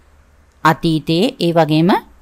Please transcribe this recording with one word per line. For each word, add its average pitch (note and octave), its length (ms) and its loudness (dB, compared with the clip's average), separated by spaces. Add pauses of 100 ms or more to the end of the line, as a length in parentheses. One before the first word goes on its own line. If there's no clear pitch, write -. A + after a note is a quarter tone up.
(640)
අතීතයේ D#3+ 760 -2
ඒ E3+ 160 -2
වගේම D#3+ 360 2 (320)